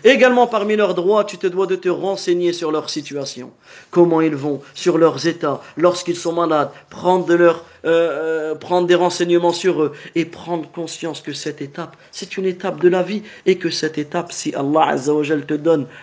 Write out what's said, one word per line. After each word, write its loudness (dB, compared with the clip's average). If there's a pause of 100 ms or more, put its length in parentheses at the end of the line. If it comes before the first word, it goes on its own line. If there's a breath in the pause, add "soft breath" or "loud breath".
Également 6
parmi 0
leurs 2
droits, 2
tu -12
te -4
dois 0
de -2
te -4
renseigner -2
sur -4
leur -4
situation. -10 (380 loud breath)
Comment 4
ils 2
vont, -4 (140 loud breath)
sur 0
leurs 2
états, -2 (140 loud breath)
lorsqu'ils 0
sont -4
malades, 0 (200 loud breath)
prendre 0
de 2
leur, 4 (180 loud breath)
euh, 0
euh, -4
prendre 0
des 6
renseignements 2
sur 0
eux -2 (220 loud breath)
et 0
prendre -10
conscience -10
que -12
cette -10
étape, -12 (140 soft breath)
c'est -12
une -4
étape -4
de 4
la 4
vie -4 (220 loud breath)
et 4
que -4
cette -4
étape, -6
si -8
Allah 2
Azza 0
wa 2
Jal -2
te -2
donne 0 (160 loud breath)